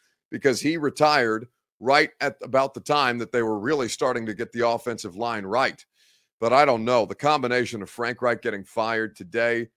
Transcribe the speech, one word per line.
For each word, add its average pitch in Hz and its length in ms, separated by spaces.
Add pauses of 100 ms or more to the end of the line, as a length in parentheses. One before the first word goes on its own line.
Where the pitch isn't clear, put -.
(320)
because 123 300
he 160 160
retired 131 720 (320)
right 143 300 (120)
at 139 200
about 135 320
the 123 60
time 131 400
that 113 120
they 120 120
were 110 160
really 127 280
starting 120 380
to 110 80
get 110 180
the 117 160
offensive 113 480
line 110 300
right. 117 400 (540)
But 113 140
I 143 120
don't 117 200
know. 120 200
The 92 80
combination 123 680
of 90 80
Frank 120 320
Reich 120 180
getting 104 220
fired 110 520
today 117 600